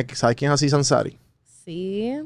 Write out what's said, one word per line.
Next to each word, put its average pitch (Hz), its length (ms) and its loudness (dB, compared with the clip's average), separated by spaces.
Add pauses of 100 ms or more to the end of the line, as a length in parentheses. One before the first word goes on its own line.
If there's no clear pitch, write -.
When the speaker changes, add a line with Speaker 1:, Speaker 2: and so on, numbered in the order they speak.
Speaker 1:
que, - 100 -16
¿sabes 120 200 2
quién 139 160 0
es 143 40 4
Aziz 147 180 2
Ansari? 135 440 2 (260)
Speaker 2:
Sí. 190 680 -8 (140)